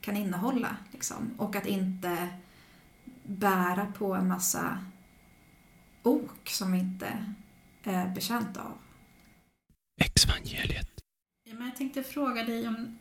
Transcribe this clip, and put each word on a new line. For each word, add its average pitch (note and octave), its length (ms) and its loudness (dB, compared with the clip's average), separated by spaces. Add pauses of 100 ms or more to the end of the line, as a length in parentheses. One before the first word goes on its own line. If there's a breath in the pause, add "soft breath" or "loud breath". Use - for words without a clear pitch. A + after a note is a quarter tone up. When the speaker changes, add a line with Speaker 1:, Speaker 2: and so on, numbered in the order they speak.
Speaker 1:
kan G3+ 160 -4
innehålla, G#3 600 0 (160)
liksom. - 240 -6 (200)
Och G#3 200 -2
att G3 100 -2
inte F#3 640 0 (1000 loud breath)
bära F#3+ 580 4
på G3 280 0
en F#3 140 4
massa - 500 0 (1200)
ok - 460 2
som F#3+ 240 0
vi F3+ 60 4
inte F#3+ 460 -2 (600)
är F#3 300 0
betjänt A3+ 420 -2
av. - 160 -8 (1300)
Speaker 2:
Exvangeliet. - 880 2 (560)
Speaker 3:
Ja, A3+ 100 -20
men A#3 120 -6
jag B3+ 100 -6
tänkte C4+ 260 -2
fråga B3+ 420 0
dig A#3 240 -2
om A3+ 320 -4